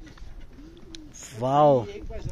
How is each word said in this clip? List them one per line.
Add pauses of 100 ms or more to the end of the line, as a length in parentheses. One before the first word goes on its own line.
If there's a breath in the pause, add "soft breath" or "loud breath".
(1400)
वाओ (460)